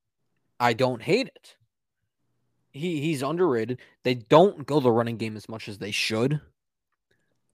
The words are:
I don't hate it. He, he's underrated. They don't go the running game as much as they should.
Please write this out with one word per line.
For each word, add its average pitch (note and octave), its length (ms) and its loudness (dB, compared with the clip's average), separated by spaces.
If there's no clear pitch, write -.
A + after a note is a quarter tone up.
I A#2+ 140 2
don't B2 280 -2
hate G3+ 240 0
it. - 300 -20
He, D#3 300 -6
he's C#3+ 220 -4
underrated. C3 580 -2
They B2+ 100 0
don't D3+ 500 4
go C#3+ 140 0
the B2+ 140 4
running A#2 240 0
game A2 200 -8
as - 120 -18
much A2 200 -14
as G2+ 100 -12
they G2 120 -10
should. B2 500 -2